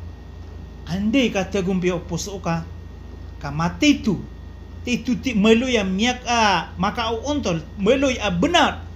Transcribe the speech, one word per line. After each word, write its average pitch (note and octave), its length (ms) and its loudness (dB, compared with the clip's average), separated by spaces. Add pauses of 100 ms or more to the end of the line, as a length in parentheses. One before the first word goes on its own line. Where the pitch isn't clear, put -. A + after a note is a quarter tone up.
(840)
andai G#3+ 480 2
ka F#3+ 160 0
tagumpi F#3 400 2
o F3+ 160 0
puso F#3+ 320 -6
ka, E3 240 -2 (800)
ka D3 80 -6
matitu, F3 720 2 (640)
titu A#3+ 320 0
ti B3+ 160 -2
meloy A3+ 400 6
a A3 80 4
miyak G3+ 480 0
a G#3 480 4
makau A3+ 480 -2
ontol, A3 400 -2 (160)
meloy C4 400 4
a G#3 80 0
benar. C4 560 2 (100)